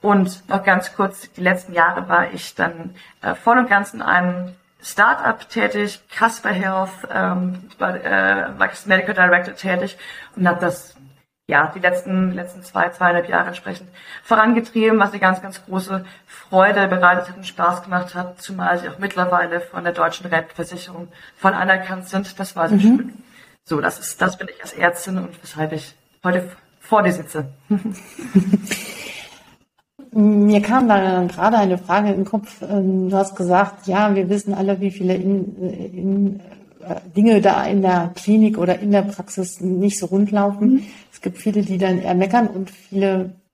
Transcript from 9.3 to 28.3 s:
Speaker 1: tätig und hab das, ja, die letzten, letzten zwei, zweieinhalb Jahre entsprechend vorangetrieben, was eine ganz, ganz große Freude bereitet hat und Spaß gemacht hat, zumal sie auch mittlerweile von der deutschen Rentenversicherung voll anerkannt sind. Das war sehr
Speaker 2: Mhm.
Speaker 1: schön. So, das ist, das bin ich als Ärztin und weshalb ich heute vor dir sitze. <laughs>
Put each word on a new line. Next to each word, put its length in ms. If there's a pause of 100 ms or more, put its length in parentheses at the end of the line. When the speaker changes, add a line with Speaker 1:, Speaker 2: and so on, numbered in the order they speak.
Speaker 1:
tätig 420 (380)
und 140
hab 100
das, 380 (500)
ja, 260
die 60
letzten, 540
letzten 320
zwei, 240
zweieinhalb 400
Jahre 180
entsprechend 420 (360)
vorangetrieben, 760
was 140
eine 80
ganz, 200
ganz 240
große 400 (220)
Freude 640
bereitet 400
hat 80
und 100
Spaß 380
gemacht 320
hat, 260
zumal 380
sie 80
auch 100
mittlerweile 640
von 240
der 80
deutschen 340
Rentenversicherung 880 (240)
voll 180
anerkannt 540
sind. 320
Das 160
war 120
sehr 100
Speaker 2:
Mhm. 40
Speaker 1:
schön. 300 (500)
So, 180
das 200
ist, 200
das 160
bin 160
ich 80
als 120
Ärztin 460
und 220
weshalb 300
ich 240 (300)
heute 260 (300)
vor 240
dir 80
sitze. 400 (160)
<laughs> 160 (2250)